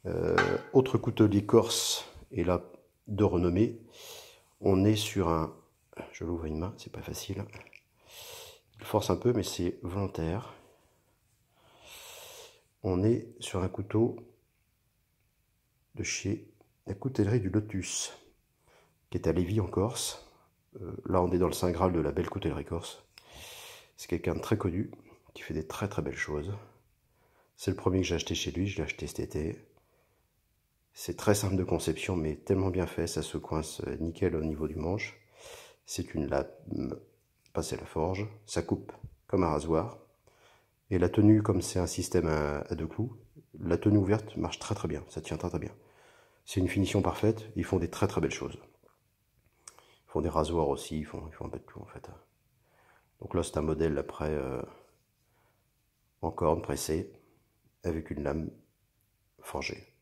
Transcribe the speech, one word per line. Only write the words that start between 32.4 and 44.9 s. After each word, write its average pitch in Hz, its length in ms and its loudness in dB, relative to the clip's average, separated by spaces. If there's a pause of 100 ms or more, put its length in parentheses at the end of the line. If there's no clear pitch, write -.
bien 90 160 0
fait, 82 200 -2
ça 80 160 -4
se 80 160 -6
coince, - 480 -4
euh, 67 100 -4
nickel 82 380 -2
au 78 80 0
niveau 78 240 -2
du 78 100 -6
manche. 82 420 -4 (680)
C'est - 280 -8
une 76 120 0
lame, 69 720 -4 (540)
passée - 240 -4
à - 20 -10
la - 80 -12
forge, 95 420 -2 (160)
ça - 160 -2
coupe - 320 -4 (360)
comme 92 160 4
un 82 60 4
rasoir. 80 480 0 (920)
Et 95 80 2
la 87 100 4
tenue, 107 340 8
comme 101 200 2
c'est - 160 -2
un 87 80 2
système 85 400 0
à, 76 320 2
à - 160 -6
deux 80 140 -6
clous, - 280 -6 (420)
la 87 200 0
tenue 104 200 6
ouverte 104 380 2
marche 82 220 -4
très - 160 -4
très 92 140 -4
bien, 76 200 -6